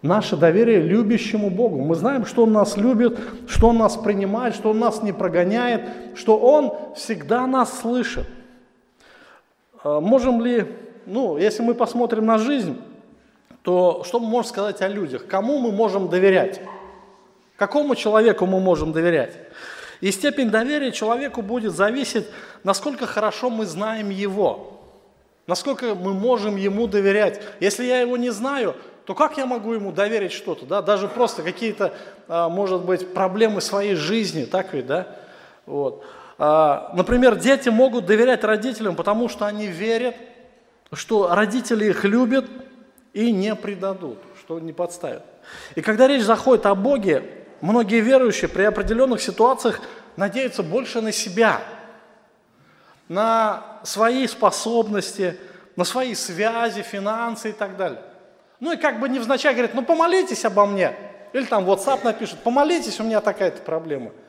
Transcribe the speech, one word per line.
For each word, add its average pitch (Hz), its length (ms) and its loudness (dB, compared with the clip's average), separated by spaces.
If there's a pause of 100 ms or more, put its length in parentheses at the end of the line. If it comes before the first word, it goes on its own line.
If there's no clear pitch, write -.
Наше 208 340 0
доверие 185 440 6
любящему 208 680 2
Богу. 185 300 0
Мы 151 160 0
знаем, 233 320 0
что - 160 2
Он 226 100 6
нас 208 240 4
любит, 233 420 4 (280)
что - 220 6
Он 233 100 6
нас 220 180 4
принимает, 208 600 -2
что 220 140 0
Он 220 100 2
нас 233 220 0
не 202 100 -2
прогоняет, 190 720 0 (340)
что 220 200 4
Он 254 380 6 (220)
всегда 220 500 -2
нас 262 320 0
слышит. 240 480 -2 (1600)
Э, 147 160 0
можем 233 440 2
ли, 240 220 2 (400)
ну, 190 320 -4
если 208 240 0
мы 233 120 2
посмотрим 226 520 0
на 226 120 4
жизнь, 220 400 -2 (840)
то 180 420 2
что - 140 -2
мы 233 80 -2
можем 226 220 -2
сказать 202 340 -4
о 190 60 0
людях? 175 400 -6
Кому 226 300 0
мы 240 120 0
можем 196 380 0
доверять? 185 520 4 (960)
Какому 277 380 0
человеку 214 500 4
мы 185 140 2
можем 160 340 2
доверять? 160 420 0 (680)
И 190 120 0
степень 269 360 0
доверия 254 440 0
человеку 240 500 -4
будет 214 320 -4
зависеть, 220 520 0 (380)
насколько 233 400 -2
хорошо 214 460 -2
мы 220 160 -4
знаем 208 420 -6
его, 190 720 -4 (680)
насколько 226 480 -4
мы 190 200 -4
можем 208 420 0
ему 196 300 -2
доверять. 196 560 2 (180)
Если 202 240 0
я 247 160 2
его 247 160 0
не 247 140 -2
знаю, 233 440 -4 (300)
то 190 100 -10
как 302 220 2
я 269 80 -2
могу 233 300 -4
ему 196 180 -6
доверить 202 400 0
что-то, - 320 -8
да? 175 160 -2
Даже 196 260 0
просто 233 360 -2
какие-то, 190 500 -4 (360)
а, 170 200 0
может 185 340 -2
быть, 180 300 -2
проблемы 196 480 0
своей 202 340 -2
жизни, 160 520 -2
так 190 260 -4
ведь, 131 140 -6
да? 160 200 -2 (600)
Вот. 139 360 -6 (360)
А, 151 560 2
например, 240 420 4
дети 254 320 2
могут 233 380 2
доверять 226 360 4
родителям, 214 540 -2
потому 208 320 -2
что - 160 -6
они 208 220 -6
верят, 226 480 -4 (800)
что 190 400 0
родители 214 560 2
их - 140 -2
любят 240 420 2 (640)
и 226 200 0
не 202 220 0
предадут, 190 640 -8 (200)
что 165 220 -10
не 160 120 -12
подставят. 170 520 -8 (500)
И 160 80 -4
когда 220 260 4
речь 277 140 4
заходит 226 420 4
о 202 100 4
Боге, 196 500 2 (360)
многие 220 400 2
верующие 240 480 4
при - 140 0
определённых 214 580 2
ситуациях 208 640 2 (340)
надеются 214 460 -2
больше 220 400 -4
на 220 100 -4
себя, 208 480 2 (1500)
на 214 540 0 (200)
свои 240 440 0
способности, 208 1120 -2 (400)
на 180 80 0
свои 254 300 -2
связи, 214 640 -2
финансы 220 720 -6
и - 20 -10
так 196 240 -8
далее. 170 240 -6 (600)
Ну 320 120 -4
и 302 40 -4
как 254 220 0
бы 262 120 -2
невзначай 262 420 0
говорит: 233 220 0
«Ну 254 80 -2
помолитесь 339 640 0
обо 202 180 4
мне». 196 300 0 (400)
Или 262 100 -2
там 208 200 0
в 185 60 2
WhatsApp 196 320 0
напишет: 226 380 -4
«Помолитесь, 285 600 0
у 214 40 -4
меня 220 160 0
такая-то 190 420 -2
проблема». 156 480 -6 (180)